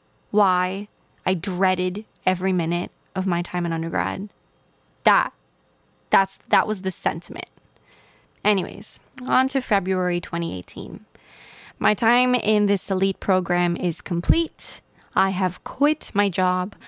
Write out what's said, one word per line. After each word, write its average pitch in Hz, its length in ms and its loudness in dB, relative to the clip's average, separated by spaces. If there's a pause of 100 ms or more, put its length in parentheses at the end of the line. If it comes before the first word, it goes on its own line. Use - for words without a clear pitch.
(320)
why 190 560 2 (380)
I 190 80 2
dreaded 180 720 0 (200)
every 185 280 0
minute 170 380 0 (220)
of 185 140 -2
my 175 140 0
time 175 240 -4
in 165 80 -2
undergrad? 180 560 -4 (760)
That, 202 300 4 (760)
that's, 196 280 2
that - 280 2
was 196 180 -4
the 190 80 0
sentiment. - 580 -4 (920)
Anyways, - 600 -2 (260)
on 254 220 2
to 269 100 0
February 185 640 0
twenty 170 360 -4
eighteen. - 480 -12 (720)
My 214 160 0
time 247 420 2
in 208 320 2
this 202 220 2
elite 190 300 0
program 180 560 2
is 175 240 -2
complete. - 800 0 (340)
I 190 140 2
have 185 340 -2
quit - 500 -2
my 202 160 2
job. 185 460 0 (120)